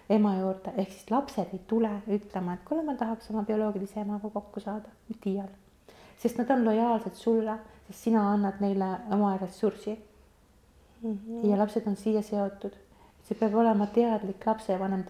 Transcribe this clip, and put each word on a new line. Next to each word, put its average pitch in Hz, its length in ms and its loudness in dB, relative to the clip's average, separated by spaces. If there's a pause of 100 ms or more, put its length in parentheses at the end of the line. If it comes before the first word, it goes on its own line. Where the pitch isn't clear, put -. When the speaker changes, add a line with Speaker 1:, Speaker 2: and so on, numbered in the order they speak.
Speaker 1:
ema 208 280 4
juurde. 190 400 -4
Ehk 196 160 -2
siis - 160 -20
lapsed 247 440 -2
ei 185 160 -8
tule 220 200 2 (160)
ütlema, 196 480 -4
et 185 140 -10
kuule, 320 180 -2
ma 285 140 -2
tahaks 226 340 -6
oma 214 140 -2
bioloogilise 208 560 -2
emaga 208 260 -6
kokku 208 320 -10
saada, 202 300 -8 (180)
mitte 208 220 -4
iial. 196 180 -4 (720)
Sest 233 160 0
nad 247 160 2
on 247 120 4
lojaalsed 220 520 2
sulle, 220 380 0 (320)
sest - 180 -12
sina 220 260 4
annad 202 300 2
neile 196 280 2 (260)
oma 202 160 4 (100)
ressurssi. 196 540 -2 (1040)
Speaker 2:
Mhm. 226 380 -6 (100)
Speaker 1:
Ja 202 80 6
lapsed 214 320 0
on 196 80 0
siia 214 240 2
seotud. 202 540 -4 (500)
See 214 140 -4
peab 208 180 2
olema 220 320 4
teadlik 214 560 0
lapsevanem, 196 640 -2